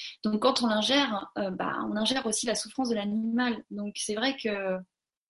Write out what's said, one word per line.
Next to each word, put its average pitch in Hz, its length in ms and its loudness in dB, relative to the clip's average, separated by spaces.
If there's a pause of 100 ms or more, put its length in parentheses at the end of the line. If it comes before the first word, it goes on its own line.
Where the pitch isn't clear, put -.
(240)
donc 214 180 2
quand 262 200 4
on 240 60 4
l'ingère, 220 680 2
euh, 202 120 0
bah, 185 260 -2 (140)
on 208 60 -2
ingère 226 320 0
aussi 214 180 -2
la 220 100 0
souffrance 240 340 -2
de 226 60 2
l'animal. 220 760 0
Donc 208 260 -6
c'est - 180 -4
vrai 269 220 0
que 196 400 0 (520)